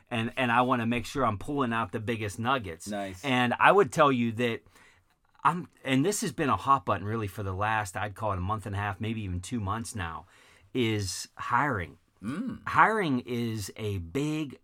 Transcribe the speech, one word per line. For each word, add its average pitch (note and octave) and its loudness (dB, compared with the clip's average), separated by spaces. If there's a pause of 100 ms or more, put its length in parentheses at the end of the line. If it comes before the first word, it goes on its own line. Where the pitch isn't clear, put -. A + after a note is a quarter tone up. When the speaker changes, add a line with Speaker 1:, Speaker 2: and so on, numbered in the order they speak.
Speaker 1:
And, A#2 -2
and B2 2
I A#2+ 6
wanna B2 2
make A#2+ 0
sure C#3 -4
I'm G#2+ 2
pulling C#3 -2
out A2+ -2
the A2+ -6
biggest G#2+ -4
nuggets. A2+ -2
Speaker 2:
Nice. G2 -8
Speaker 1:
And B2+ 2
I C3+ 10
would F#3 4
tell D3 6
you A#2+ 2
that A2+ -2 (840)
I'm, E3 0 (180)
and C3+ 4
this G3+ 0
has F#3+ -2
been C#3 0
a G#2 4
hot C3+ 2
button G2+ 0
really G#2+ -2
for G#2 -8
the F#2+ -4
last, G#2+ -2
I'd G2+ -6
call G#2+ -2
it F#2+ -2
a - -2
month F#2+ -4
and G2+ -8
a G2 -2
half, G2+ -4
maybe A2 -4
even F2+ -4
two A#2 -6
months G#2+ -4
now, E2 -8 (480)
is A2 -2
hiring. A#2 0 (260)
Speaker 2:
Mm. F3 -8
Speaker 1:
Hiring D#3+ 4
is A#2 -4
a G#2 -4
big C#3+ -4